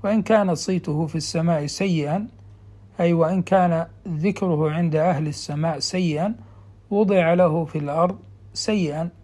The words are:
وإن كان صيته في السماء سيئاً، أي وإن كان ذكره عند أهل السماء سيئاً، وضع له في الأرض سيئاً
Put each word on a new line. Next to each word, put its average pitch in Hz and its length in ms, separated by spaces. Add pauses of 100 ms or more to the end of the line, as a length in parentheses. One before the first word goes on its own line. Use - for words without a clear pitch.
وإن 208 180
كان 202 320
صيته 165 520
في 151 100
السماء 160 500
سيئاً، 175 640 (720)
أي 170 120
وإن 170 300
كان 170 440 (220)
ذكره 160 640
عند 160 260
أهل 156 300
السماء 151 520
سيئاً، 175 560 (560)
وضع 190 440
له 165 300
في 156 140
الأرض 160 400 (360)
سيئاً 170 540 (160)